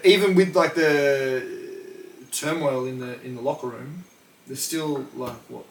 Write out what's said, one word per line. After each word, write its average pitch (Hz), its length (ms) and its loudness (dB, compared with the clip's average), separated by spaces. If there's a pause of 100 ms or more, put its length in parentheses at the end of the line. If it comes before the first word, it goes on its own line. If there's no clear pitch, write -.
even 185 300 8
with, 180 200 4
like, 165 200 4
the 139 680 2 (880)
turmoil 147 540 -2
in 127 140 -6
the, 123 240 -8
in 127 140 -10
the 120 40 -12
locker 127 280 -4
room, 143 360 -12 (420)
they're 135 80 -12
still, 147 520 -4 (100)
like, 123 160 -8 (160)
what, - 220 -16